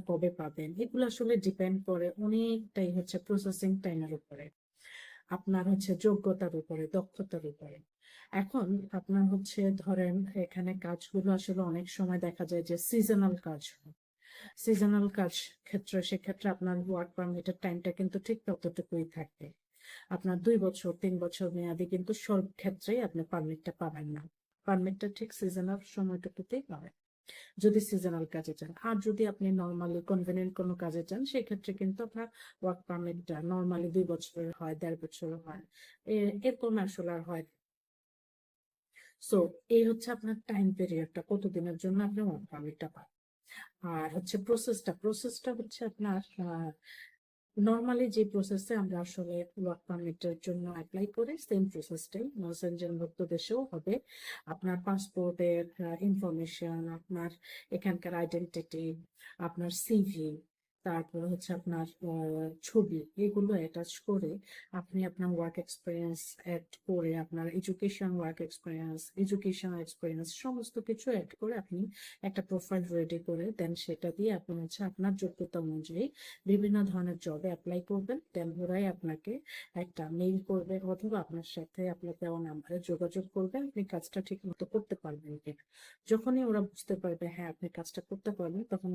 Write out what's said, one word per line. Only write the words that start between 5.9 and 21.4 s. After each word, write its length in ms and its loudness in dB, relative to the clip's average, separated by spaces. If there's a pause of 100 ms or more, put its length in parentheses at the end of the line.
যোগ্যতার 600 4
উপরে, 280 -4 (120)
দক্ষতার 560 -4
উপরে। 260 -16 (640)
এখন 240 0 (260)
আপনার 400 4
হচ্ছে 280 0 (100)
ধরেন 440 2 (300)
এখানে 280 -2 (140)
কাজগুলো 460 2
আসলে 380 2
অনেক 160 -2 (100)
সময় 300 2
দেখা 240 -2
যায় 120 2
যে 140 -2 (120)
সিজনাল 460 6 (120)
কাজ 160 -4 (120)
হয়। 200 -20 (640)
সিজনাল 520 6
কাজ 240 2 (360)
ক্ষেত্রে, 340 -2
সেক্ষেত্রে 480 -2
আপনার 260 0 (120)
ওয়ার্ক 280 0
পারমিটের 460 -2
টাইমটা 300 -2
কিন্তু 240 0 (100)
ঠিক 200 0
ততটুকুই 580 -2
থাকে। 420 -10 (600)
আপনার 280 0 (100)
দুই 100 8
বছর, 340 2 (120)
তিন 160 2
বছর 320 -2